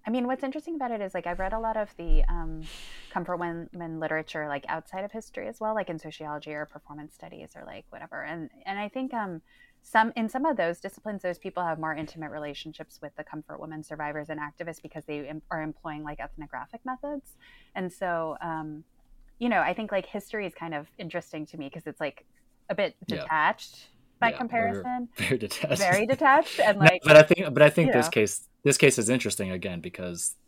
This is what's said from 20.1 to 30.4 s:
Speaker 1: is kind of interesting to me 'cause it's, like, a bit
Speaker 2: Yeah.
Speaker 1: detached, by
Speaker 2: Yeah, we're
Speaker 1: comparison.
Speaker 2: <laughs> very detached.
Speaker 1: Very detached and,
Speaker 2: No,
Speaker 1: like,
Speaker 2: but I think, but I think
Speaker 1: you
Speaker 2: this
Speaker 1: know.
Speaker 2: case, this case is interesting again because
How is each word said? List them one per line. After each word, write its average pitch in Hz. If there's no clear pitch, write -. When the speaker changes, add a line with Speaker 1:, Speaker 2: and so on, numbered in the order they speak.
Speaker 1:
is 165
kind 165
of 147
interesting 160
to -
me 139
'cause 160
it's, 147
like, -
a 196
bit 190
Speaker 2:
Yeah. 156
Speaker 1:
detached, -
by 233
Speaker 2:
Yeah, 226
we're -
Speaker 1:
comparison. 233
Speaker 2:
<laughs> -
very 135
detached. 127
Speaker 1:
Very 196
detached 277
and, 208
Speaker 2:
No, 170
Speaker 1:
like, 180
Speaker 2:
but 151
I 156
think, 160
but 143
I 147
think 160
Speaker 1:
you 247
Speaker 2:
this 156
Speaker 1:
know. 165
Speaker 2:
case, -
this 139
case 139
is 107
interesting 104
again 90
because 87